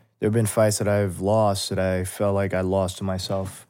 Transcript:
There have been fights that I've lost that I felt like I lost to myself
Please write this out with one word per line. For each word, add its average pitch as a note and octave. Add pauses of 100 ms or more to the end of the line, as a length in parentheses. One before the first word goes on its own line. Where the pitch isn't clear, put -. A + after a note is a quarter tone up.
(200)
There G#2+
have G#2+
been A#2
fights G#2+
that G2+
I've G2+
lost G2+
that F#2+
I F#2
felt G2+
like G2
I F#2
lost F#2
to G2+
myself F#2+